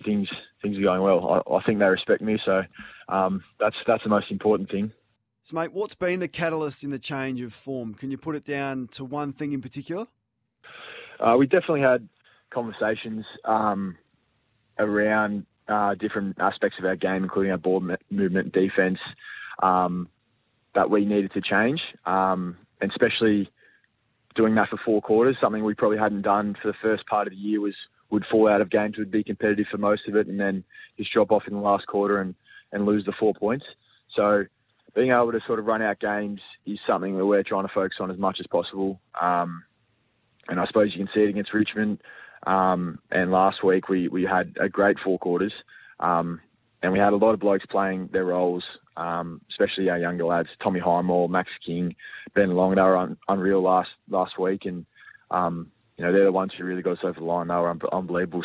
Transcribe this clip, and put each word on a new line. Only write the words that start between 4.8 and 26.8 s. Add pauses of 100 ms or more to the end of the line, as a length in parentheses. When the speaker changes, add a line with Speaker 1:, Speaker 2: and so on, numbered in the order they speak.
Speaker 2:
So,
mate,
what's
been
the
catalyst
in
the
change
of
form?
Can
you
put
it
down
to
one
thing
in
particular? (1160)
Speaker 1:
Uh,
we
definitely
had (400)
conversations, (200)
um, (840)
around, (240)
uh,
different
aspects
of
our
game,
including
our
ball
mo-, (160)
movement,
defence, (640)
um, (640)
that
we
needed
to
change, (260)
um, (240)
and
especially (840)
doing
that
for
four
quarters,
something
we
probably
hadn't
done
for
the